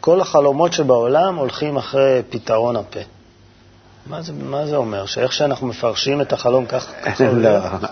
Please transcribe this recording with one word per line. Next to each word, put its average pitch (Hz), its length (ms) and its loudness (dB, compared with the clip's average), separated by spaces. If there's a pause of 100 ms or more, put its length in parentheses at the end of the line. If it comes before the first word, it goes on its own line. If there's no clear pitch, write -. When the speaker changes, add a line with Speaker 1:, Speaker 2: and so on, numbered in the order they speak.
Speaker 1:
"כל 175 200 4
החלומות 156 520 2
שבעולם 143 640 2
הולכים 147 400 -4
אחרי 135 440 2 (100)
פתרון 117 460 0
הפה." 101 240 -8 (1040)
מה 156 160 -12
זה, 165 100 -12
מה 143 340 -6
זה 151 100 -2
אומר? 107 300 -2
שאיך 120 260 -4
שאנחנו 135 340 -2
מפרשים 120 540 -2
את 135 120 -2
החלום, 123 340 2
כך, 123 260 -6 (100)
כך - 140 -6
Speaker 2:
<laughs> - 20 -14
Speaker 1:
זה 131 60 6
Speaker 2:
לא, 127 60 4
Speaker 1:
הולך? 110 340 4 (280)